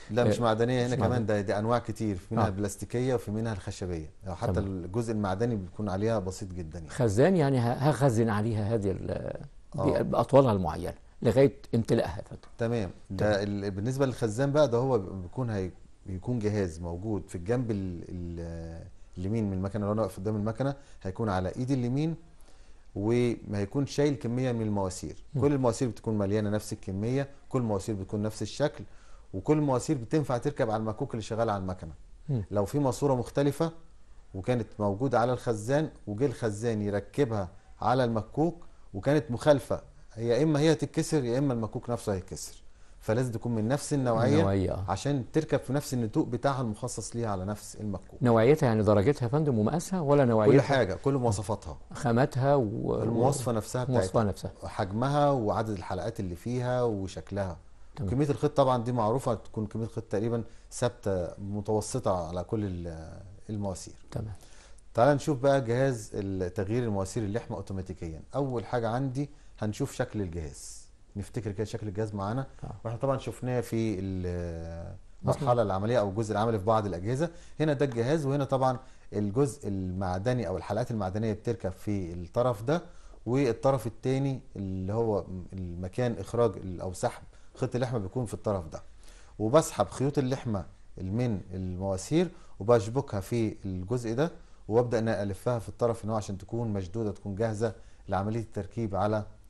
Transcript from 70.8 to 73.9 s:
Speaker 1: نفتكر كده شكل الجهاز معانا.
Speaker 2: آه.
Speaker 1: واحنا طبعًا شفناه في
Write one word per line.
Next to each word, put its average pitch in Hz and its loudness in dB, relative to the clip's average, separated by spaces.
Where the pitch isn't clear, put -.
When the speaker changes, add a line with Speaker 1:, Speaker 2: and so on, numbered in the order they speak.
Speaker 1:
نفتكر 104 -6
كده 104 -2
شكل 107 -6
الجهاز 104 -4
معانا. 110 -2
Speaker 2:
آه. - -10
Speaker 1:
واحنا 113 -6
طبعًا 135 0
شفناه 123 -4
في 113 0